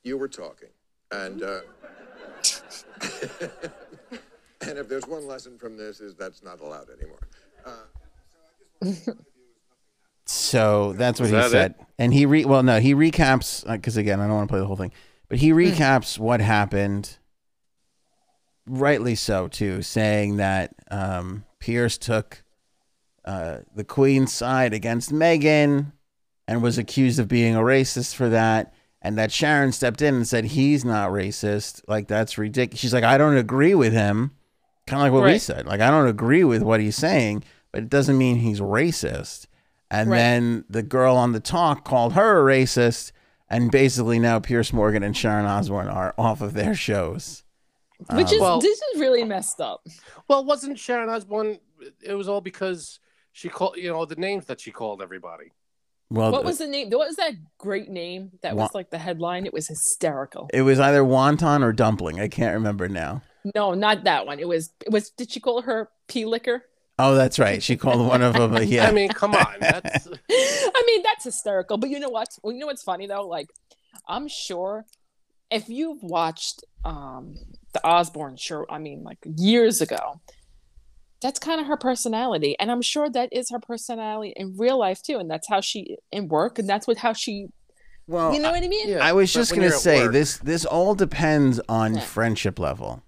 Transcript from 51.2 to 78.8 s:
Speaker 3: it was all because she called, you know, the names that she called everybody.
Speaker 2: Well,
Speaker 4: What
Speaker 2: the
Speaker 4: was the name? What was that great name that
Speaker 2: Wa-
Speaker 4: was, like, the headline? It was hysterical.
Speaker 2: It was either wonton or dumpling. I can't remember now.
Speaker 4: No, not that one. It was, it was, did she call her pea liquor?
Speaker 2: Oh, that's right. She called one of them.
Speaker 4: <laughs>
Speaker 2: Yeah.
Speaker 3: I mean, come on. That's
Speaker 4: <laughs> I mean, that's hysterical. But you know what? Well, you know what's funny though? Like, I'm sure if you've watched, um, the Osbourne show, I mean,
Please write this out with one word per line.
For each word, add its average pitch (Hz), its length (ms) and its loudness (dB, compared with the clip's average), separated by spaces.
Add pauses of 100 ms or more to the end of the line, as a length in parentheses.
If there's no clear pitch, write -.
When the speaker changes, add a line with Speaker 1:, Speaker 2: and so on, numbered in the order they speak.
Speaker 3:
it 208 120 -8
was 196 140 -6
all 202 120 -2
because 180 580 -10 (320)
she - 180 -16
called, - 280 -4
you 180 160 -10
know, 165 120 -4
the 151 120 -12
names 190 300 -6
that 127 140 -12
she 110 120 -18
called 104 280 -10
everybody. 87 520 -16 (580)
Speaker 2:
Well, 113 220 0
Speaker 4:
What 269 100 0
Speaker 2:
the - 60 -4
Speaker 4:
was 339 100 -4
the 320 80 -6
name? 277 240 -6
What 277 160 0
was 320 100 -8
that 320 180 -4 (240)
great 196 300 -8
name 180 440 -12 (100)
that 127 140 -4
Speaker 2:
Wa- - 80 0
Speaker 4:
was, - 100 -6
like, 185 160 -10
the 170 80 -10
headline? 175 480 -6
It - 60 -8
was 156 160 -8
hysterical. 143 840 -4
Speaker 2:
It 131 100 2
was 135 180 6
either 139 220 6
wonton 143 600 4
or 117 100 4
dumpling. 101 460 0
I 104 100 -4
can't 113 260 -2
remember 101 340 -2
now. 90 340 -6 (320)
Speaker 4:
No, 202 200 0
not 208 300 0
that 143 220 2
one. 143 140 -10
It 170 80 -6
was, 165 240 -4 (120)
it - 60 -8
was, 214 200 0
did 240 200 -14
she - 100 -10
call 240 220 -2
her 226 280 -6 (180)
pea 226 160 -6
liquor? 233 400 -4 (340)
Speaker 2:
Oh, 135 160 4
that's 131 240 4
right. 101 240 2
She 127 140 0
called 120 320 2
one 127 140 4
of 123 120 4
them. 113 220 4
Speaker 4:
<laughs> 113 100 2
Speaker 2:
Yeah. 120 220 4
Speaker 3:
I 214 40 4
mean, 202 180 2
come 208 240 0
on. 101 260 2
That's - 480 -2 (100)
Speaker 4:
<laughs> - 120 -12
I 523 560 0
mean, 453 160 2
that's - 220 -2
hysterical. 208 520 -4
But 262 140 -2
you 285 100 -6
know 277 80 -8
what? 226 200 -6 (140)
Well, 220 120 -8
you 254 60 -12
know 302 60 -10
what's 277 160 -10
funny 185 240 -8
though? 196 220 -8
Like, 160 200 -8 (600)
I'm 262 200 -8
sure 196 580 -10 (640)
if 214 180 -6
you've 294 340 -8
watched, 165 640 -6 (220)
um, 139 480 -12 (400)
the - 120 -6
Osbourne 160 520 0
show, 151 320 -10
I 156 80 -12
mean, 151 260 -14